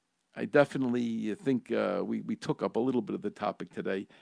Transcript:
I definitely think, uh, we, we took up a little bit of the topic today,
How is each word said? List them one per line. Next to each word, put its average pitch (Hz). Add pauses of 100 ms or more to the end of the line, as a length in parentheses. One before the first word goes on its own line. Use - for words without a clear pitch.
(340)
I 120
definitely 120
think, 127
uh, 101
we, 107
we 107
took -
up 98
a 113
little 123
bit 98
of 92
the 101
topic 101
today, 98 (160)